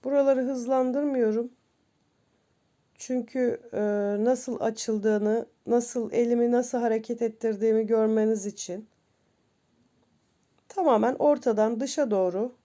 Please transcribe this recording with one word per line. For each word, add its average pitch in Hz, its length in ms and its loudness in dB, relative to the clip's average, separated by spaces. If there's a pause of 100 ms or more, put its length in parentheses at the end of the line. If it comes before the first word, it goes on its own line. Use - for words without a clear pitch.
Buraları 269 360 4
hızlandırmıyorum. 254 1120 0 (1400)
Çünkü, 254 640 -4 (120)
e, - 80 -4 (440)
nasıl 247 360 -2
açıldığını, 220 840 0 (200)
nasıl 240 460 -2
elimi 240 400 2
nasıl 247 260 0
hareket 233 440 -2
ettirdiğimi 220 640 0
görmeniz 220 600 2
için 202 420 -10 (1800)
tamamen 254 460 2
ortadan 233 680 2
dışa 269 300 -2
doğru 190 420 0 (120)